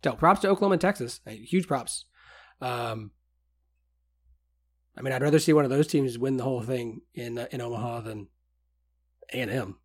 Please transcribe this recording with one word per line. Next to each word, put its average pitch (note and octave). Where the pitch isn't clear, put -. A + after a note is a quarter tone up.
So, B2
props F3
to G3
Oklahoma G3
and E3
Texas. F3+
Uh, A2+
huge A#2
props. -
Um, A#2
I -
mean, C3
I'd B2+
rather D3+
see D#3
one D3+
of B2+
those D3
teams C3
win C3
the A#2+
whole B2+
thing A#2
in, A#2+
uh, -
in -
Omaha A#2+
than G#2+
A -
and -
M. G2